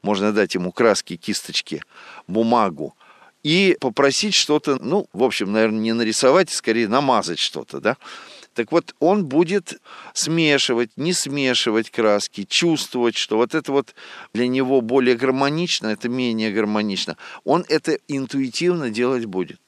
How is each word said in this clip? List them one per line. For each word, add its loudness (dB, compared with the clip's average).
можно 2
дать 2
ему -2
краски, 2
кисточки, -8
бумагу 0
и 2
попросить 0
что-то, 0
ну, -2
в 0
общем, 0
наверное, 2
не -2
нарисовать, 2
скорее 0
намазать 0
что-то, -6
да? 0
Так -4
вот, 0
он 2
будет 0
смешивать, 0
не -2
смешивать 0
краски, 0
чувствовать, 0
что -2
вот 2
это -4
вот 0
для 0
него 2
более 4
гармонично, 0
это -2
менее -2
гармонично. -2
Он 2
это 0
интуитивно -2
делать -2
будет. -6